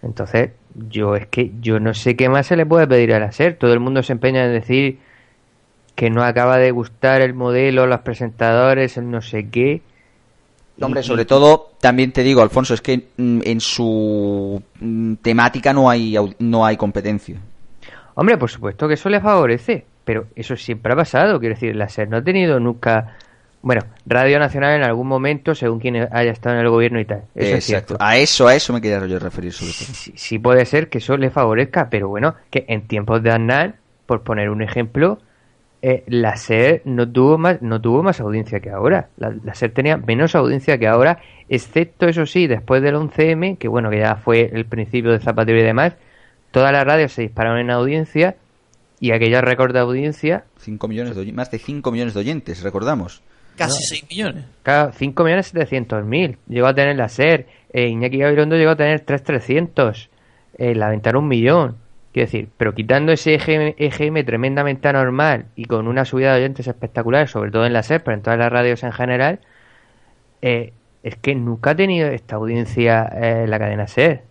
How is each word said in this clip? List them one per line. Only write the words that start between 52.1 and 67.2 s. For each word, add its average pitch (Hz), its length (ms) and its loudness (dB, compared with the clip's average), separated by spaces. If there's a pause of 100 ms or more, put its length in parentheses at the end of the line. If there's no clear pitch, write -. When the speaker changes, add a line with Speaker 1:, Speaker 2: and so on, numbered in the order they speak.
Speaker 2:
de 101 60 -4
oyentes, 120 420 -8
recordamos. 98 600 -6 (340)
Speaker 3:
Casi 143 220 -4
Speaker 1:
No. 143 80 -8
Speaker 3:
seis 151 220 -10
millones. 170 360 -8 (180)
Speaker 1:
Claro, 143 320 2
cinco 135 280 -2
millones 175 260 2
setecientos 127 560 -4
mil 135 340 -2 (100)
llegó 120 180 2
a 135 80 4
tener 143 220 2
la 120 140 -2
ser, 147 360 2 (260)
eh, 123 160 0
Iñaki 120 300 -2
Gabilondo 147 380 2
llegó 160 140 4
a 160 60 2
tener 151 240 2
tres 143 220 -4
trescientos, 139 840 -2 (480)
eh, 120 180 -2
La 107 140 0
Ventana 110 300 0
un 151 100 -2
millón. 127 480 2 (360)
Quiero 123 160 -2
decir, 107 280 -8
pero 110 180 -2
quitando 131 380 0
ese 156 220 2
E 147 40 2
G 160 140 -2
M, 151 240 0
E 147 140 -2
G 151 160 -4
M 156 180 -2
tremendamente 135 640 -2
anormal 135 680 0
y 113 120 -12
con 110 200 -2
una 127 200 -2
subida 131 260 0
de 131 60 4
oyentes 131 280 -4
espectacular, 123 640 -2